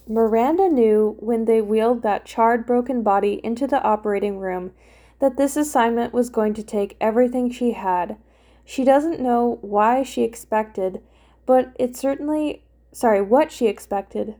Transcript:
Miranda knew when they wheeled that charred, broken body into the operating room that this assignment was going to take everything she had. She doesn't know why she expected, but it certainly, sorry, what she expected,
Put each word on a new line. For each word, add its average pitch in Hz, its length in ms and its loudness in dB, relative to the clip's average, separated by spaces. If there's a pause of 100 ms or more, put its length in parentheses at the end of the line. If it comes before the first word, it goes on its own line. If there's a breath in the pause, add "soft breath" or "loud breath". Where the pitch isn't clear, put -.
Miranda 226 600 2
knew 214 520 4
when 226 260 -2
they 226 160 4
wheeled 220 400 0
that 202 240 -2
charred, 233 400 2
broken 247 380 -2
body 202 380 2
into 233 260 -4
the 277 160 0
operating 208 560 -2
room 185 320 -6 (480 soft breath)
that 262 180 0
this 277 180 0
assignment 240 560 0
was 240 180 0
going 214 260 0
to 214 80 -10
take 202 360 -6
everything 247 500 0
she 247 220 -2
had. 185 460 -4 (480 soft breath)
She - 180 -6
doesn't 294 380 2
know 240 400 0
why 214 420 2
she 254 200 -4
expected, 214 800 -4 (440 soft breath)
but 254 340 2
it 247 160 -2
certainly, 294 720 -4 (260)
sorry, 214 300 2
what 254 300 2
she 240 160 -2
expected, 208 720 -6